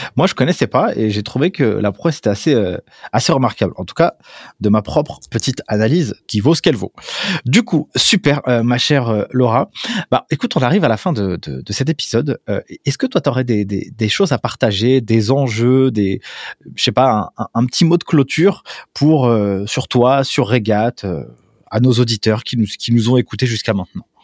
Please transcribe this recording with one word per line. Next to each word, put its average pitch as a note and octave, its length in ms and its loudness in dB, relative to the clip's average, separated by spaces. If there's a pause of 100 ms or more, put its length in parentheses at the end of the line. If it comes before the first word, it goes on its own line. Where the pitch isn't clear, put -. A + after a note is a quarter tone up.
(160)
moi, E3+ 100 2
je - 60 0
connaissais - 340 0
pas - 300 0
et A2 140 0
j'ai G#2 120 -2
trouvé C#3+ 280 -2
que D3 140 -2
la G2+ 280 0
prouesse E3 240 -2
était - 140 -2
assez, C3+ 240 0
euh, F#2+ 240 0 (340)
assez A#2 180 0
remarquable. B2+ 460 0
En F#2 80 -8
tout - 100 -16
cas, E3 200 2 (460)
de G#2 100 2
ma G#2+ 100 4
propre - 400 -4 (100)
petite B2 380 -4
analyse A2+ 460 0 (120)
qui G#2+ 140 -2
vaut C#3 140 4
ce - 80 -4
qu'elle C#3+ 140 2
vaut. G2 180 -8 (500)
Du D#3+ 180 2
coup, - 320 -2
super, - 540 0
euh, A#2+ 140 2
ma A#2+ 160 0
chère, B2+ 320 0
euh, G#2+ 220 0
Laura. B2 360 2 (420)
Bah, - 200 0
écoute, - 260 -2
on C#3 60 2
arrive D#3+ 220 2
à C3 40 4
la A2 80 2
fin F3 160 -2
de, G2 300 -2
de, C2 180 -8
de - 140 -10
cet C3+ 160 -2
épisode. - 580 -2
Euh, G2 140 -2 (240)
est-ce C#3 100 -2
que C4+ 100 -2
toi, A3 140 0
t'aurais B2+ 240 0
des, G#2+ 220 0
des, G2+ 280 -6
des A2 140 -2
choses F#3+ 240 0
à A#2+ 60 0
partager, A#2+ 640 0
des A2+ 280 0
enjeux, C3 600 2
des, G2+ 320 -2 (520)
je - 80 -6
sais - 80 2
pas, B2+ 220 2 (240)
un, A2 80 -6
un, - 80 -10
un A#2+ 140 2
petit - 180 0
mot E3 140 4
de - 60 -4
clôture D#3+ 580 2 (320)
pour, D3 320 4
euh, G2+ 400 0
sur - 220 -6
toi, C3 360 4
sur B2+ 240 -2
Regat, A2 460 0 (100)
euh, D#2+ 200 -6 (460)
à A2+ 100 0
nos B2+ 120 4
auditeurs A2+ 520 0
qui - 120 -6
nous, A2 100 2
qui - 260 -4
nous A#2 180 4
ont B2+ 80 4
écoutés A2+ 280 -2
jusqu'à A2+ 280 -4
maintenant ? - 320 -6 (180)